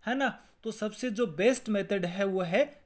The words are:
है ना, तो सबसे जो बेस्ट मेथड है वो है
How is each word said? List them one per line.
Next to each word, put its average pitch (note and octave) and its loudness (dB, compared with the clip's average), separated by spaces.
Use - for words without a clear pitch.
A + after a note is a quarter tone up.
है A#3+ -2
ना, C4+ 2
तो A3+ -6
सबसे G#3+ -4
जो A3 0
बेस्ट A#3 2
मेथड G3 0
है F#3 -2
वो F#3+ 0
है F#3+ 2